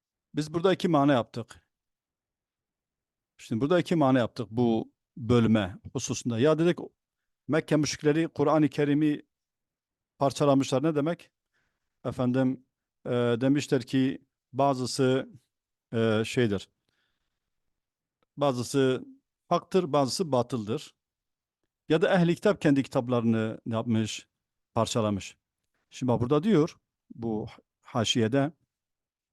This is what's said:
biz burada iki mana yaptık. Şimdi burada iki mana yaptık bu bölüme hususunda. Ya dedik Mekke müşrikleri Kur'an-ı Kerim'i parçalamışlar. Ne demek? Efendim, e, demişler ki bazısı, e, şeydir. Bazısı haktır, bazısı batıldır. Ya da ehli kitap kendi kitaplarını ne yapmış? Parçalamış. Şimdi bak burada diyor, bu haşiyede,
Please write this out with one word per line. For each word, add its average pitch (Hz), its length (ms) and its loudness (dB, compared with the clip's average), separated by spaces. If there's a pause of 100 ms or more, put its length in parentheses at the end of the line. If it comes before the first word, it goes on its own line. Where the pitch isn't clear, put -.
(360)
biz 151 180 -6
burada 175 200 2
iki 190 140 -2
mana 143 260 4
yaptık. - 480 -4 (1800)
Şimdi 110 240 -6
burada 170 180 2
iki 175 160 -2
mana 131 240 4
yaptık 113 320 -4
bu 113 420 0 (240)
bölüme 110 600 2 (160)
hususunda. 120 460 -6
Ya 156 200 2
dedik 170 200 0 (680)
Mekke 156 300 0
müşrikleri 151 500 0
Kur'an-ı 147 420 2
Kerim'i 147 520 0 (960)
parçalamışlar. 135 640 2
Ne 160 120 -2
demek? 156 360 -6 (760)
Efendim, 127 600 -2 (400)
e, - 60 -6
demişler 123 720 0
ki 131 420 -2 (280)
bazısı, 131 760 0 (640)
e, 113 320 2
şeydir. 110 440 -2 (1700)
Bazısı 131 680 0 (420)
haktır, 175 460 -2
bazısı 143 380 0
batıldır. 120 640 -4 (920)
Ya 160 120 2
da 196 140 2
ehli 170 200 4
kitap - 260 0
kendi 139 220 2
kitaplarını 117 840 -2
ne 113 100 -6
yapmış? 110 520 -2 (480)
Parçalamış. 107 600 -2 (520)
Şimdi 127 220 -4
bak 113 100 0
burada 147 220 0
diyor, 175 360 2 (360)
bu 113 320 -8 (340)
haşiyede, 127 680 0 (800)